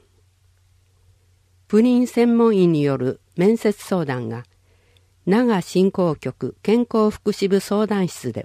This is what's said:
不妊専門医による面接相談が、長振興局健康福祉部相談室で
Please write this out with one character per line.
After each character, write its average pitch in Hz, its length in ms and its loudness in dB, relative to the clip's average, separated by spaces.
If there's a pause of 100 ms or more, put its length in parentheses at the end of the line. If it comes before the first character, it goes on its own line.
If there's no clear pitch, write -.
(1700)
不 208 120 2
妊 247 280 2
専 233 300 2
門 226 200 4
医 185 100 4
に 160 160 2
よ 139 160 0
る 127 240 -4 (140)
面 202 200 2
接 214 260 -4
相 180 220 -4
談 123 240 -6
が、 117 160 -12 (800)
長 214 380 0
振 190 280 0
興 175 240 -2
局 - 480 -10
健 226 180 2
康 220 280 0
福 - 240 -4
祉 196 160 -4
部 196 120 2
相 208 260 -2
談 196 220 -2
室 - 240 -10
で - 120 -10